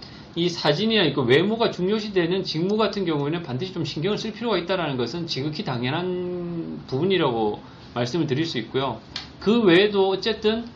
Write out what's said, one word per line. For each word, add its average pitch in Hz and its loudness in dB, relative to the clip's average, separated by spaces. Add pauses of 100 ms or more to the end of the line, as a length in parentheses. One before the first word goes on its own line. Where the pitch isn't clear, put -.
(340)
이 170 0
사진이나 175 2
그 143 0
외모가 190 4
중요시되는 190 0
직무 185 0
같은 208 0
경우에는 160 -2
반드시 147 -6
좀 165 -4
신경을 185 -2
쓸 214 -6
필요가 226 -2
있다라는 170 -2
것은 123 -4
지극히 147 -4
당연한 170 -4
부분이라고 131 2 (340)
말씀을 123 0
드릴 147 0
수 147 -4
있고요. 123 -2 (400)
그 233 4
외에도 196 6
어쨌든, 220 0 (120)